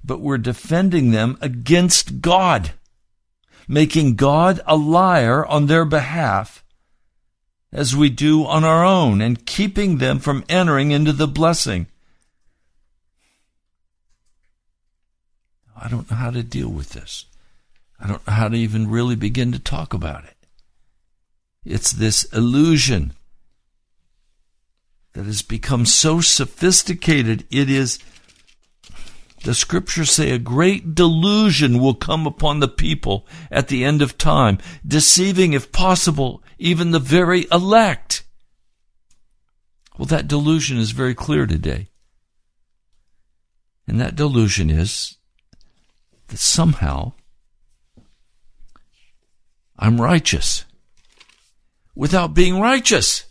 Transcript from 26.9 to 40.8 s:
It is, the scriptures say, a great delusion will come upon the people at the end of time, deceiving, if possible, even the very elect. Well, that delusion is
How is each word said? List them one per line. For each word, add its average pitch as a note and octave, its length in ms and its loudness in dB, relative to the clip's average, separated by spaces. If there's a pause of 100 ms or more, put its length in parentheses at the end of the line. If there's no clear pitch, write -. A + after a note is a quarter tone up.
It C3+ 180 0
is, C3+ 300 -2 (1400)
the A#2 100 -4
scriptures E3+ 580 -2
say, C#3+ 200 0
a B2 80 -2
great D#3+ 560 0
delusion E3 840 4
will B2+ 160 4
come D#3 320 -4
upon D3 360 0
the C#3+ 60 4
people C3 600 -2 (240)
at C3+ 160 0
the B2+ 180 -2
end D3 160 2
of C3+ 160 -2
time, C3+ 400 4 (280)
deceiving, F3 680 2
if C3+ 180 -4
possible, E3+ 680 0 (200)
even E3+ 300 0
the E3 80 2
very F3 540 2
elect. G3 680 0 (1700)
Well, C3+ 100 -8
that D3+ 200 -2
delusion D3 500 -2
is A2 140 -2